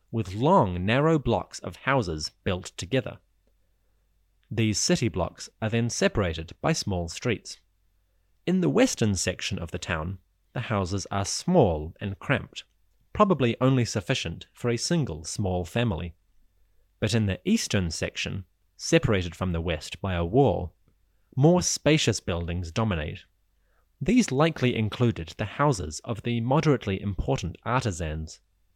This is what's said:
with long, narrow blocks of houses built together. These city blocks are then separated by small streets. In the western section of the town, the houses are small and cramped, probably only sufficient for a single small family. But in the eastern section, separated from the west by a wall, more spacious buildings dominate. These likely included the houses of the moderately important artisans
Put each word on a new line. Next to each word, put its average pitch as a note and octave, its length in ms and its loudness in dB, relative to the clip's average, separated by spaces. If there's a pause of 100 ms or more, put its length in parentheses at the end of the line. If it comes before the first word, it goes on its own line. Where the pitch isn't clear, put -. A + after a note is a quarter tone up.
(100)
with G#2+ 240 -4
long, A2 520 2
narrow D3 320 4
blocks A#2 400 -2
of F2 180 -10
houses F2 540 -2 (140)
built F#2 320 -4
together. F2+ 420 -4 (1300)
These A2 280 2
city E3+ 300 2
blocks - 420 -4 (100)
are A2 80 -2
then A#2 220 0
separated F2+ 640 -2 (100)
by D3+ 100 0
small F2+ 360 -2
streets. - 520 -6 (880)
In F#3 140 2
the D#3+ 100 2
western C#3 460 2
section - 420 -4
of E2 120 -8
the - 80 -6
town, F2 400 -4 (360)
the B2+ 60 -4
houses G2 500 -2
are G2 160 -2
small F2+ 720 2
and G2+ 180 -6
cramped, - 460 -4 (480)
probably C#3+ 480 2
only C3 240 4
sufficient - 720 -4
for B2 160 -4
a A#2 80 -2
single A#2 460 -2
small F2+ 420 -2
family. F2 480 -2 (840)
But G#2+ 120 0
in A2 140 2
the F#2 180 -2
eastern G#2 460 0
section, - 540 -6 (340)
separated F#2+ 560 2
from F#2 180 -2
the E2 80 0
west E2 400 -6
by F#2+ 140 -2
a F2 100 0
wall, F2+ 480 2 (640)
more E3+ 240 6
spacious D3 600 2
buildings E2+ 500 -4
dominate. F2+ 540 -2 (760)
These G#3+ 300 4
likely C3 460 2
included A2 600 0
the G#2+ 80 -4
houses F#2+ 600 0
of A2 180 -6
the A#2+ 180 -2
moderately C3 600 2
important G2+ 640 -2
artisans E2+ 760 -2 (360)